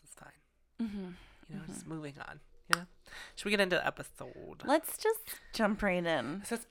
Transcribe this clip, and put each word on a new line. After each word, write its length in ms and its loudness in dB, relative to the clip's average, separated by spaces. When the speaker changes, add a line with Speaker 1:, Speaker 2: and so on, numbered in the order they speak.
Speaker 1:
is 120 -20
fine." 160 -18
Speaker 2:
Mm-hmm. 220 -6
Speaker 1:
You 120 -12
know, 80 -10
just 140 -8
Speaker 2:
Mm-hmm. 120 -12
Speaker 1:
moving 220 -6
on. 120 -12
You 80 -2
know? 40 -10
Should 100 -6
we 60 2
get 80 4
into 160 6
the 100 4
episode? 800 -6
Speaker 2:
Let's 320 4
just 220 2
jump 300 4
right 200 4
in. 380 2
Speaker 1:
It 60 -8
says, 240 -4